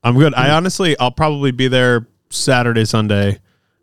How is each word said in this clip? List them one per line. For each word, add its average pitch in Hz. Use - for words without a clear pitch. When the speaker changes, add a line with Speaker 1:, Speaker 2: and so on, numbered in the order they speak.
Speaker 1:
I'm 120
good. 147
I 127
Speaker 2:
Good. 139
Speaker 1:
honestly, 170
I'll 127
probably 143
be 127
there 123
Saturday, 120
Sunday, 104